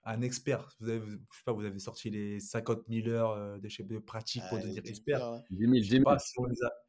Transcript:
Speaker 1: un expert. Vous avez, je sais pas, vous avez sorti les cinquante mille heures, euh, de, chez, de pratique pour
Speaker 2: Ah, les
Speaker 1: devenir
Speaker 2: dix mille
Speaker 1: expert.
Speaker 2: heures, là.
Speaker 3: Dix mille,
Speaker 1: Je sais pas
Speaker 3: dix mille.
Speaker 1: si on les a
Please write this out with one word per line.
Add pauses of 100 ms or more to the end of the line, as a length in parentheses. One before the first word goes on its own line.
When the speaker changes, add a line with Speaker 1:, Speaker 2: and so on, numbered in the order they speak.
Speaker 1:
un
expert. (100)
Vous
avez,
je
sais
pas,
vous
avez
sorti
les
cinquante
mille
heures,
euh,
de,
chez,
de
pratique
pour
Speaker 2:
Ah,
les
Speaker 1:
devenir
Speaker 2:
dix
mille
Speaker 1:
expert.
Speaker 2:
heures,
là.
Speaker 3:
Dix
mille,
Speaker 1:
Je
sais
pas
Speaker 3:
dix
mille.
Speaker 1:
si
on
les
a (180)